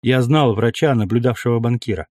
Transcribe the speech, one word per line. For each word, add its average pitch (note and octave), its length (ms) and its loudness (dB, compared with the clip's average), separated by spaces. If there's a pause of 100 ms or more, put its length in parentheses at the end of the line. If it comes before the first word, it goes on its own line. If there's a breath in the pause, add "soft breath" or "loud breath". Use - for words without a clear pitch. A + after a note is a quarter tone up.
Я B2+ 180 2
знал C3 320 2
врача, A#2 400 0
наблюдавшего A#2 640 0
банкира. A2+ 480 -4 (120)